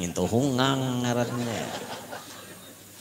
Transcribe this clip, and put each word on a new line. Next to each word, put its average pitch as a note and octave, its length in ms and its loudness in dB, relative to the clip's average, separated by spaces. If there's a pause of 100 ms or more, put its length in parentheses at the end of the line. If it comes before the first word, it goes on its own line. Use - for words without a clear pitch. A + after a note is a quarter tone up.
Ngintu F2 240 0
hungang B2+ 800 4
ngarannya. A#2+ 800 0 (1160)